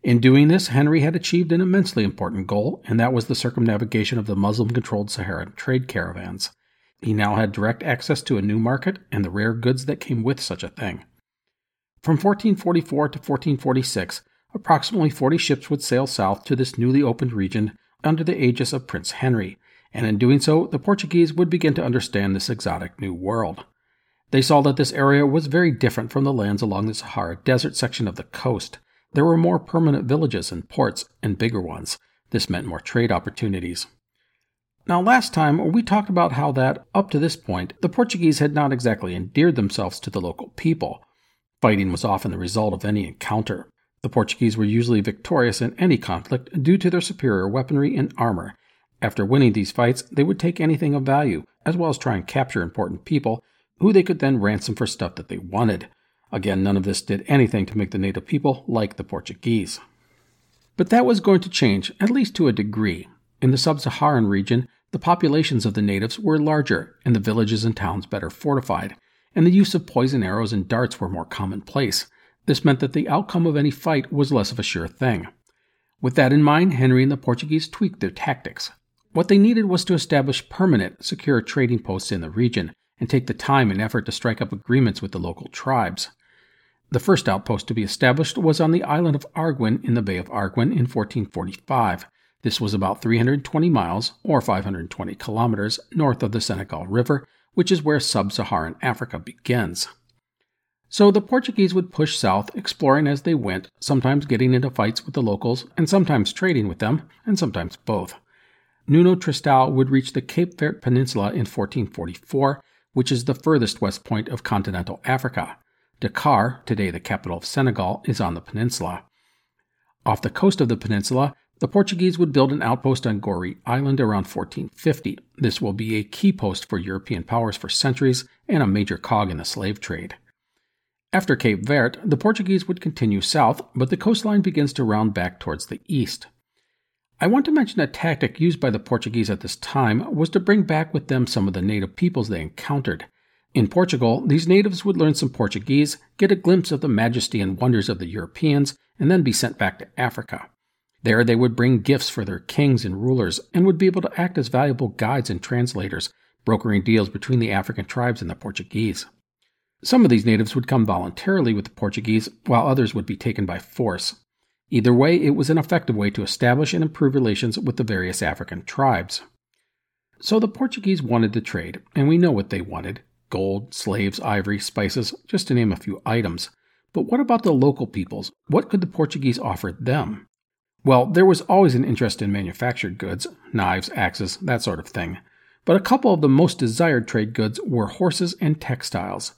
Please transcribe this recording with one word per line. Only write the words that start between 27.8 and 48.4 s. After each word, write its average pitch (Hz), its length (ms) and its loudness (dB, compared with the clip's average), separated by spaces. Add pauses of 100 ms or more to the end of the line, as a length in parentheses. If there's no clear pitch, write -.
of 90 80 -8
the - 80 -14
coast. - 560 -6 (320)
There 143 120 4
were 165 120 6
more 170 240 4
permanent 160 460 0
villages 131 440 0
and 82 180 -10
ports, - 400 -4 (140)
and 101 160 -2
bigger 113 220 -2
ones. 85 360 -10 (340)
This - 200 -2
meant 87 160 -4
more 85 140 -8
trade 117 320 0
opportunities. 90 760 -4 (1000)
Now, 175 160 0
last 233 320 4
time, 156 380 2
we 226 100 4
talked 208 280 0
about 175 240 2
how 143 200 0
that, 131 400 0
up 196 200 0
to 147 80 2
this 160 160 0
point, 90 460 -6
the 180 60 0
Portuguese 170 520 2
had 147 120 2
not 147 200 2
exactly 110 420 -2
endeared 139 400 2
themselves 98 460 -2
to - 100 -10
the 104 100 -4
local 87 360 -8
people. - 480 -2 (580)
Fighting 98 300 2
was - 120 -6
often 98 280 -2
the 90 40 -8
result 98 380 -2
of 90 100 -10
any 104 220 -2
encounter. - 640 -4 (320)
The - 60 -6
Portuguese 110 480 0
were 110 80 0
usually 113 380 2
victorious 120 600 -2
in 117 160 -2
any 175 200 4
conflict 127 680 -6
due 180 140 4
to 185 120 2
their 175 100 0
superior 101 480 -2
weaponry 139 480 0
and - 220 -2
armor. 110 380 -2 (440)